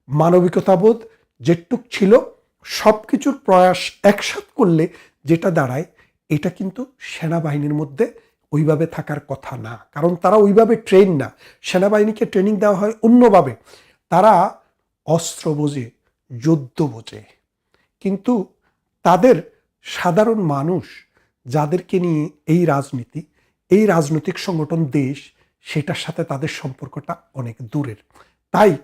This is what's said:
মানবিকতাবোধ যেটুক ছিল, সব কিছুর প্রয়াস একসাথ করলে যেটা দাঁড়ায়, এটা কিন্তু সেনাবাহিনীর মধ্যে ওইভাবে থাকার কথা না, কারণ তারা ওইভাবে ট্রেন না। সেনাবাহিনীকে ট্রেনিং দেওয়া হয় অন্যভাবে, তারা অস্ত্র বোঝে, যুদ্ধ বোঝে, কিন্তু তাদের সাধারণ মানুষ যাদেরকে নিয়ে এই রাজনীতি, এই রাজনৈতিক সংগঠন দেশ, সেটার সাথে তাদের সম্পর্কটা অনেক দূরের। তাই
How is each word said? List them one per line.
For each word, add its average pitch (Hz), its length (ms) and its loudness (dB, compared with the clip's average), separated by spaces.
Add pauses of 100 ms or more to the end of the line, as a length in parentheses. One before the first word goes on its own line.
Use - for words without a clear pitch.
মানবিকতাবোধ 180 920 2 (380)
যেটুক 170 400 -2 (120)
ছিল, 214 280 4 (440)
সব 214 420 -2
কিছুর - 400 -4
প্রয়াস 180 460 2 (120)
একসাথ - 400 0 (120)
করলে 170 320 2 (420)
যেটা 165 280 0
দাঁড়ায়, 139 280 -4 (440)
এটা 156 280 -2
কিন্তু 190 240 -10 (300)
সেনাবাহিনীর 151 720 -6
মধ্যে 143 240 -4 (500)
ওইভাবে 156 300 0 (100)
থাকার 147 340 -10
কথা - 240 -12 (120)
না, 117 80 -14 (220)
কারণ 160 160 0 (120)
তারা 196 220 4
ওইভাবে 214 300 4 (120)
ট্রেন 190 220 6 (120)
না। 110 60 -8 (420)
সেনাবাহিনীকে 208 640 0
ট্রেনিং 202 220 0 (100)
দেওয়া 202 180 2
হয় 214 120 -4 (140)
অন্যভাবে, 208 460 6 (580)
তারা 196 220 4 (760)
অস্ত্র - 380 -4 (140)
বোঝে, 143 260 -4 (460)
যুদ্ধ 135 480 -4 (140)
বোঝে, 110 280 -18 (800)
কিন্তু 196 320 -4 (720)
তাদের 185 300 6 (500)
সাধারণ 214 540 0 (160)
মানুষ 156 300 -4 (600)
যাদেরকে 151 600 -4
নিয়ে 156 180 -2 (300)
এই 175 80 2 (120)
রাজনীতি, 135 480 -8 (500)
এই 208 120 6 (100)
রাজনৈতিক 160 520 -2
সংগঠন 165 340 -4 (180)
দেশ, 139 200 -4 (480)
সেটার - 380 -6
সাথে - 180 -10 (100)
তাদের 143 200 -6 (100)
সম্পর্কটা 139 520 -14 (260)
অনেক 117 160 -10 (160)
দূরের। 131 280 -8 (540)
তাই 196 180 4 (120)